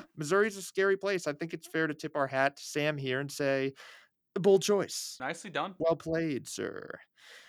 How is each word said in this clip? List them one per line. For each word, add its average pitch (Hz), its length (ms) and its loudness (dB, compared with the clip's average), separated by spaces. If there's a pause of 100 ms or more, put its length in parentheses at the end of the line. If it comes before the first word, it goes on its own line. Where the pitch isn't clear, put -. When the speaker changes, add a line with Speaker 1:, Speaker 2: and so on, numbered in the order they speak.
(160)
Speaker 1:
Missouri's 196 400 2
a 196 60 -10
scary 196 340 2
place. 190 320 -2
I 147 60 0
think 160 200 -8
it's 160 140 -10
fair 160 200 0
to 151 60 -2
tip 151 220 -8
our 139 120 2
hat 135 280 2
to - 80 -18
Sam 151 340 0
here 135 220 0
and 143 100 -4
say, 135 440 0 (640)
Bold 196 280 8
choice. - 560 0
Speaker 2:
Nicely 165 300 -8
done. 165 280 -4
Speaker 1:
Well 165 180 2
played, 160 520 -2
sir. - 520 -8 (500)